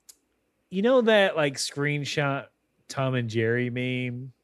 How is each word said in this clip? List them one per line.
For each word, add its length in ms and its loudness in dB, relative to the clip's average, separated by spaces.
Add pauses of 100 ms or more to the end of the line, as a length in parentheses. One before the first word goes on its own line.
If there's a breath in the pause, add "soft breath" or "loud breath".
(720)
you 120 -4
know 180 4
that, 340 4
like, 220 0
screenshot 920 -2 (420)
Tom 280 -2
and 120 -2
Jerry 400 0
meme 640 -6 (120)